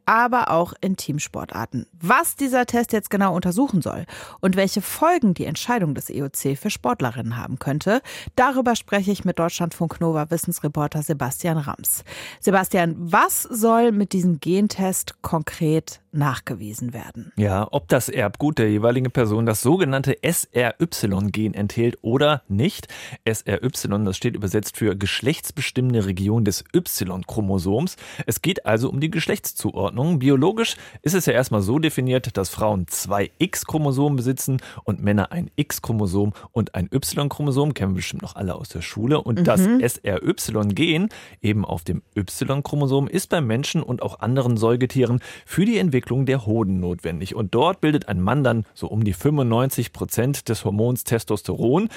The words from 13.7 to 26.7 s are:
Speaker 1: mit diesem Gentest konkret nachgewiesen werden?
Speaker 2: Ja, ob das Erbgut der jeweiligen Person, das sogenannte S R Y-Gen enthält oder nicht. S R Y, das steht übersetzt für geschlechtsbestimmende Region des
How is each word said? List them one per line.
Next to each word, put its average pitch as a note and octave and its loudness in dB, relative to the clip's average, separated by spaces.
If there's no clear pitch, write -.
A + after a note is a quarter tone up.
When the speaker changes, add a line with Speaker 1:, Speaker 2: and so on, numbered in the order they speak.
Speaker 1:
mit G3+ 0
diesem F3 2
Gentest F#3+ 0
konkret D#3+ -2
nachgewiesen A#2+ -4
werden? - -14
Speaker 2:
Ja, G2+ 2
ob - -2
das C3 2
Erbgut C3+ 0
der A2 4
jeweiligen A#2+ 2
Person, A2+ 2
das G#2+ 0
sogenannte C3+ 2
S D#3+ 0
R A#2+ 0
Y-Gen G#2 0
enthält A2+ 0
oder C#3 2
nicht. G#2+ 0
S A2 0
R - -2
Y, G#2+ -2
das F#2+ -2
steht - -2
übersetzt G2+ -2
für G2 2
geschlechtsbestimmende B2+ -2
Region G2 2
des G2 0